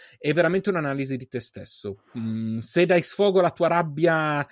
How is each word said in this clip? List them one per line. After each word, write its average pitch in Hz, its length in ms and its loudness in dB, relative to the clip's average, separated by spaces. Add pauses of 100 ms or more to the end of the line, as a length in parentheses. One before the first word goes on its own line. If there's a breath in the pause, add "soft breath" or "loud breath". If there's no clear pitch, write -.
(180 loud breath)
È 147 160 -2
veramente 175 360 2
un'analisi 139 460 -2
di 127 120 -12
te 123 140 -8
stesso. - 600 -12 (160)
Mm, 113 400 -4
se 170 300 0
dai 175 160 4
sfogo 202 340 2
alla 175 140 4
tua 170 160 0
rabbia, 156 840 2